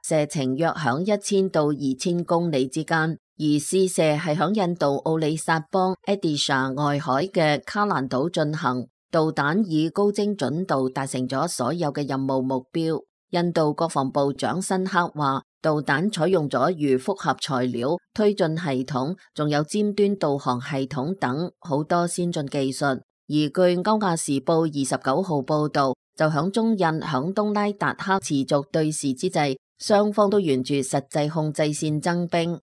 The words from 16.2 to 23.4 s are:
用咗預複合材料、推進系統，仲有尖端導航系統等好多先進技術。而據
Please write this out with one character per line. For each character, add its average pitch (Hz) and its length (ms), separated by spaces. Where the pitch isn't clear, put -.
用 165 220
咗 135 220
預 139 260
複 175 180
合 147 260
材 127 240
料、 127 320
推 208 200
進 165 240
系 135 280
統， 135 300
仲 151 160
有 147 140
尖 208 300
端 202 220
導 143 220
航 127 240
系 135 260
統 139 280
等 147 440
好 151 240
多 175 240
先 175 240
進 151 160
技 135 240
術。 139 160
而 - 480
據 175 460